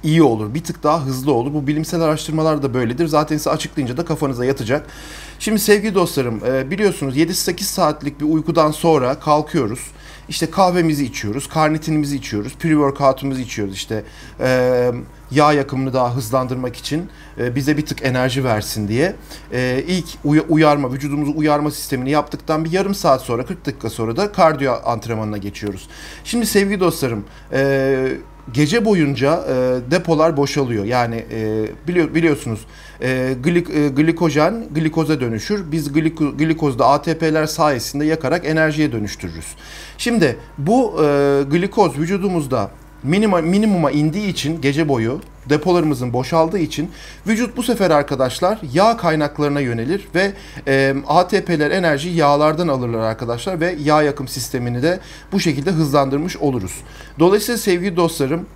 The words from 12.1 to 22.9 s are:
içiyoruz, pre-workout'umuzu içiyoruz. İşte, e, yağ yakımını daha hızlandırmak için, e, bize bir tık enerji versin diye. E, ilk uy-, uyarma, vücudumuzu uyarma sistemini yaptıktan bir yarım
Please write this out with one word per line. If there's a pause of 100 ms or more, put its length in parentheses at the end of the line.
içiyoruz, (100)
pre-workout'umuzu
içiyoruz.
İşte, (360)
e, (400)
yağ
yakımını
daha
hızlandırmak
için, (300)
e,
bize
bir
tık
enerji
versin
diye. (380)
E,
ilk (180)
uy-,
uyarma,
vücudumuzu
uyarma
sistemini
yaptıktan
bir
yarım